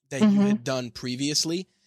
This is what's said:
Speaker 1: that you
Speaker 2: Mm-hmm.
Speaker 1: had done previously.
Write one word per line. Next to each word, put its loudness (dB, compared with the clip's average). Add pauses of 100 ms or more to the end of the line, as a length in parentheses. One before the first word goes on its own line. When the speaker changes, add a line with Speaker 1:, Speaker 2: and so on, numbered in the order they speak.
Speaker 1:
that -4
you 6
Speaker 2:
Mm-hmm. 4
Speaker 1:
had 0
done -4
previously. -4 (200)